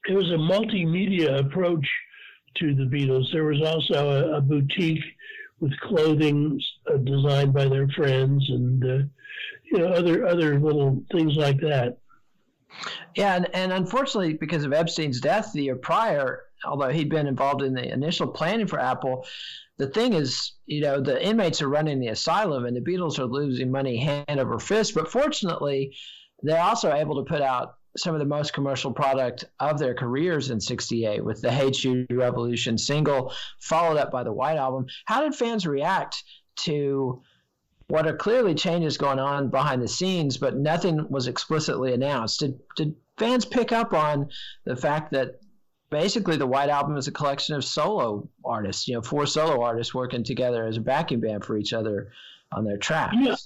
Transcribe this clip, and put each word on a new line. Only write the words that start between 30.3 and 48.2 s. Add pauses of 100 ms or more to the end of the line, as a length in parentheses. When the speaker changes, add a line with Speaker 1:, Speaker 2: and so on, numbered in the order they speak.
Speaker 2:
in
sixty-eight
with
the
Hey
Jude
Revolution
single, (260)
followed
up
by
the
White
Album. (180)
How
did
fans
react (380)
to (640)
what
are
clearly
changes
going
on
behind
the
scenes,
but
nothing
was
explicitly
announced?
Did, (180)
did (240)
fans
pick
up
on (340)
the
fact
that (520)
basically
the
White
Album
is
a
collection
of
solo (160)